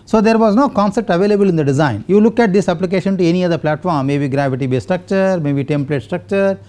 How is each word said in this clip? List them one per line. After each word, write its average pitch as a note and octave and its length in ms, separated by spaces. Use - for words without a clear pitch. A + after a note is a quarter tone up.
So, A3 140
there A3 180
was A3 160
no C4+ 140
concept G#3 420
available G3+ 380
in E3+ 80
the D#3 80
design. C3+ 420
You G3 140
look A3 180
at A#3 140
this G3 160
application F#3 500
to F3+ 80
any F3+ 180
other E3+ 140
platform, D3+ 480
maybe C#3+ 220
gravity C3+ 400
based B2+ 180
structure, F#3+ 540
maybe C#3 240
template C#3+ 380
structure, G3 560